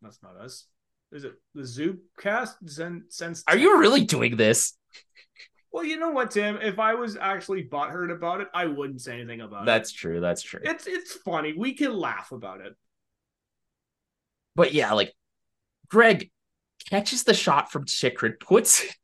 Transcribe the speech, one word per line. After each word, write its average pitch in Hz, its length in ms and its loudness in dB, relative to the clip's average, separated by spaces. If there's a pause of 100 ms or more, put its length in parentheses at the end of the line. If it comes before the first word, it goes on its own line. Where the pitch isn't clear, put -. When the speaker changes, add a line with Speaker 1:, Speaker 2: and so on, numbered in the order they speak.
Speaker 1:
that's 107 180 -20
not 92 160 -20
us. 117 300 -20 (460)
Is 147 120 -16
it 127 100 -14 (200)
the 143 80 -12
Zoopcast? 185 920 -6 (140)
Zen, 170 400 -12
Sense - 380 -12
Speaker 2:
Are 165 100 6
you 339 220 8
really 233 260 6
doing 120 320 0
this? 110 400 4 (920)
Speaker 1:
Well, 339 140 -6
you 311 140 -4
know 330 120 -2
what, 254 220 -2
Tim? 208 280 0
If 208 180 -2
I 220 160 2
was 233 220 -6
actually 190 480 -4
butthurt 151 480 -6
about 170 280 -4
it, 196 120 -10
I 175 140 -2
wouldn't 139 340 -6
say 123 140 -12
anything 117 260 -12
about 104 240 -12
Speaker 2:
That's 113 260 2
Speaker 1:
it. - 60 -16
Speaker 2:
true. 85 240 -6
That's 87 220 -2
true. - 200 -14
Speaker 1:
It's, - 240 -6
it's 370 280 -8
funny. 156 420 -6
We 247 180 -6
can 269 220 -2
laugh 123 360 -6
about 98 280 -14
it. 95 140 -18 (1800)
Speaker 2:
But 147 200 4
yeah, 120 180 2
like, 104 220 2 (760)
Greg 220 420 4 (600)
catches 208 340 -2
the 240 80 6
shot 147 380 2
from 143 160 -6
Chychrun, - 540 -2
puts - 420 4
it - 220 -8